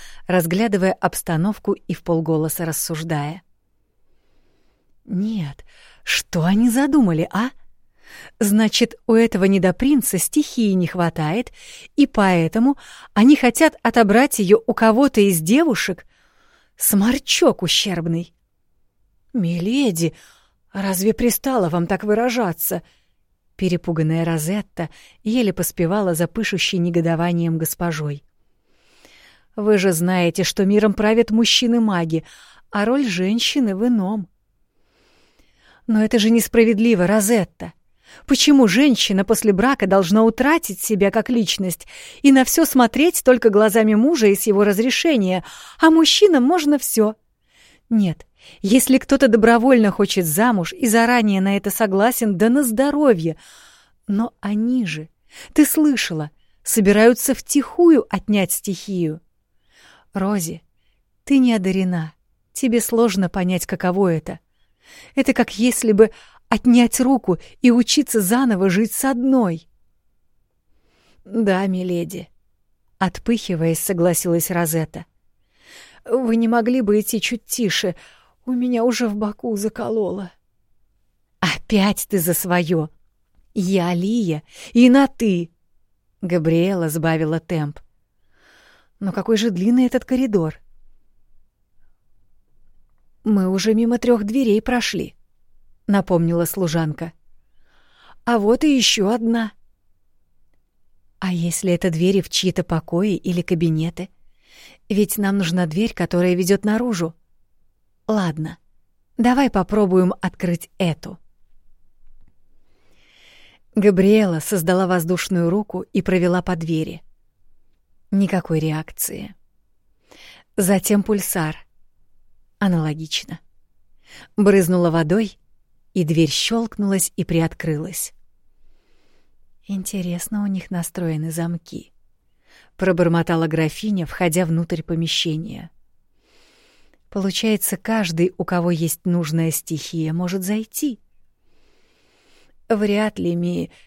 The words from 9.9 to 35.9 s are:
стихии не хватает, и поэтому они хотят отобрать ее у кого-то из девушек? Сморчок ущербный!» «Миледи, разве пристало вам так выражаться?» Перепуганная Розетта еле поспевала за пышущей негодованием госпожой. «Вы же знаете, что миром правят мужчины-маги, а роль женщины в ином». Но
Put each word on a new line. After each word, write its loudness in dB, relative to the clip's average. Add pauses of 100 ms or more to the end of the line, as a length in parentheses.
стихии -2
не 0
хватает, -4 (440)
и 4
поэтому 2 (360)
они 8
хотят 2
отобрать 4
ее 4
у 0
кого-то 2
из 2
девушек? 0 (720)
Сморчок 0
ущербный!» -4 (1000)
«Миледи, -2 (580)
разве -2
пристало -2
вам -2
так -4
выражаться?» -2 (720)
Перепуганная -2
Розетта -6 (320)
еле 0
поспевала -2
за -2
пышущей -4
негодованием 0
госпожой. -6 (1300)
«Вы 2
же 2
знаете, 0
что -2
миром 2
правят 2
мужчины-маги, 0 (480)
а -2
роль 0
женщины -2
в -2
ином». -2 (1600)
Но 2